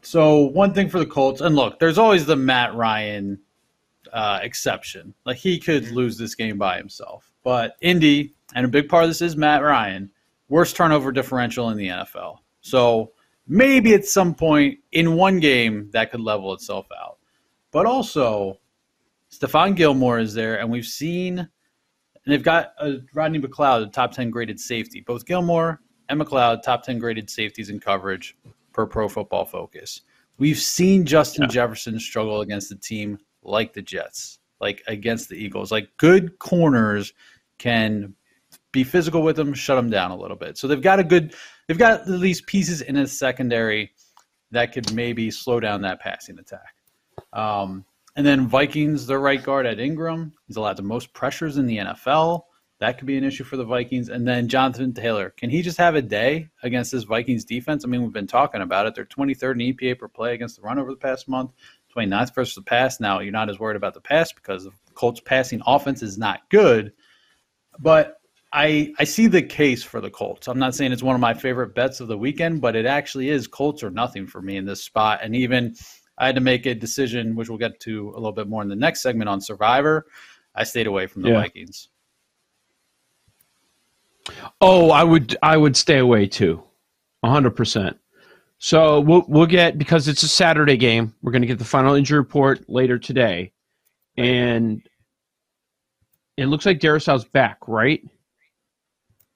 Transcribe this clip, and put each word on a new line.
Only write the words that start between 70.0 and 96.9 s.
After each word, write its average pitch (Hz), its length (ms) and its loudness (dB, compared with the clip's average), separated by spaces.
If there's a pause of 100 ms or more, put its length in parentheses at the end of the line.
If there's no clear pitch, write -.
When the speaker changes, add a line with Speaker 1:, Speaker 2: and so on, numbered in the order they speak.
Speaker 1:
the 98 80 -10
Colts. 98 400 -10
I'm 127 100 -6
not 131 160 -2
saying 135 160 -4
it's 123 120 -6
one 131 120 0
of 123 60 0
my 117 140 2
favorite 120 400 -4
bets 131 260 -2
of 120 80 -12
the 110 80 -6
weekend, 147 460 -4
but 117 140 0
it 113 100 0
actually 135 420 -2
is 143 180 -2
Colts 147 360 -4
or 107 80 -10
nothing 101 360 -6
for 92 140 -18
me 98 160 -10
in 95 80 -8
this 98 180 -10
spot. 107 380 0
And 113 160 -6
even 123 380 -2 (420)
I - 80 0
had 131 120 2
to 131 40 0
make 127 240 0
a 127 100 -2
decision, 113 600 -4
which 113 160 -8
we'll 113 80 -10
get 117 220 -6
to 107 300 -10
a - 60 -20
little 110 160 -8
bit 101 160 -8
more 107 140 -6
in 101 60 -8
the 101 80 -8
next 143 260 -2
segment 113 260 -2
on 98 140 -4
Survivor. 135 640 0 (480)
I 110 100 -4
stayed 113 220 -4
away 98 200 -2
from - 140 -14
the 113 100 2
Speaker 3:
Yeah. 113 100 6
Speaker 1:
Vikings. 92 480 -10 (2750)
Speaker 3:
Oh, 185 280 8
I 151 140 6
would, 160 380 4
I 156 160 6
would 151 180 6
stay 147 220 4
away 120 280 6
too, 82 360 0 (600)
a 117 60 2
hundred 131 220 4
percent. 107 480 -2 (600)
So 156 420 6
we'll, 165 280 6
we'll 156 180 6
get, 170 300 4
because 151 320 2
it's 147 140 0
a 156 60 0
Saturday 151 500 4
game, 113 420 2
we're 120 120 -4
gonna 123 140 2
get 120 120 -2
the 120 60 -8
final 135 300 4
injury 143 240 2
report 135 520 0
later 123 280 0
today, 104 540 -2 (640)
and 120 640 0 (1600)
it 135 80 -2
looks 151 180 -2
like 185 160 2
Darrisaw's 151 460 2